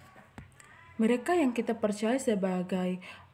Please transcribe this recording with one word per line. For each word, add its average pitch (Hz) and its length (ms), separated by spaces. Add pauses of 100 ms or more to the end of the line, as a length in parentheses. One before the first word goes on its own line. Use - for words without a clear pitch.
(920)
Mereka 247 400
yang 285 240
kita 226 160
percaya 220 480
sebagai, 185 800 (320)